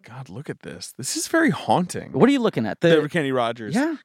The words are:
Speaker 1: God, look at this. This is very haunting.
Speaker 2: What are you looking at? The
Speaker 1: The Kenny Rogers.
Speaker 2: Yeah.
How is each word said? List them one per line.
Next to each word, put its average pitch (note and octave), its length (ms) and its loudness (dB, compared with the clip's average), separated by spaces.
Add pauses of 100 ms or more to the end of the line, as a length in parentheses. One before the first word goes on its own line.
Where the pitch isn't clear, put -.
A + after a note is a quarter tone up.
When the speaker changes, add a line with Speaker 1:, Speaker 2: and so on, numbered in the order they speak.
Speaker 1:
God, B2+ 260 -16
look A2+ 200 -12
at C#3+ 100 -10
this. - 380 -14
This - 180 -6
is D#4+ 120 -4
very E4 220 4
haunting. C#3+ 600 0
Speaker 2:
What F3 180 6
are C#4+ 40 4
you C#4 80 2
looking E3 260 0
at? - 140 -8
The E3 200 6
Speaker 1:
The D3 80 -2
Kenny C#3+ 220 -2
Rogers. A#2 420 -2
Speaker 2:
Yeah. D4 320 0